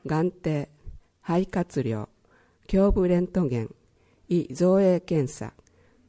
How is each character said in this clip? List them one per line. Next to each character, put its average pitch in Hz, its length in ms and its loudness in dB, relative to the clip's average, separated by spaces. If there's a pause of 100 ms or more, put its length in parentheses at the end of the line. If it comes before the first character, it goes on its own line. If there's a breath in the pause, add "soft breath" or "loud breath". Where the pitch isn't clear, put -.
眼 160 240 0
底、 151 380 -4 (540)
肺 180 260 0
活 170 360 -4
量、 110 260 -6 (600)
胸 190 220 4
部 185 160 2
レ 175 120 2
ン 180 80 0
ト 185 180 -2
ゲ 123 160 -2
ン、 107 120 -10 (540)
胃 170 260 -2
造 180 220 2
影 185 240 4
検 156 340 -2
査、 - 200 -12 (560)